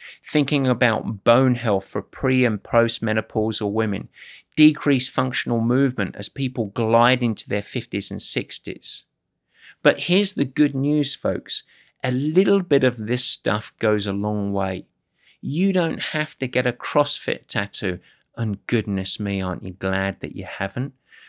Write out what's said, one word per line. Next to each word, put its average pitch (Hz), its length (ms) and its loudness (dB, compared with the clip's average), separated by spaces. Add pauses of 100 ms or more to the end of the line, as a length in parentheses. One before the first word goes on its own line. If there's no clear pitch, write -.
(220)
thinking 139 460 0
about 117 560 0
bone 127 320 6
health 104 300 0
for - 160 -6
pre- 131 420 0
and 110 180 0
postmenopausal 110 1120 0
women, 107 360 -2 (460)
decreased 143 560 4
functional 127 500 -2
movement 123 580 0
as 101 100 -6
people 127 380 -4
glide 117 560 4
into 113 260 -2
their 104 140 -2
fifties - 480 -6
and 98 100 -6
sixties. - 840 -6 (760)
But - 180 4
here's 190 340 2
the 151 100 0
good 139 300 2
news, 143 400 0
folks. - 480 -4 (420)
A 127 60 0
little 165 500 2
bit 143 240 4
of 117 220 0
this 123 180 0
stuff - 540 -2
goes 107 280 2
a 98 60 0
long 101 400 -2
way. 95 320 -2 (560)
You 175 320 0
don't 165 300 0
have - 360 -6
to 131 80 -2
get 123 200 0
a 123 60 2
CrossFit - 760 -4
tattoo, 101 500 -4 (380)
and 107 300 -4
goodness 101 520 -2
me, 101 220 -2
aren't 92 240 -6
you 95 80 -10
glad 95 480 -4
that 78 160 -10
you 98 80 -10
haven't? 120 480 -6 (360)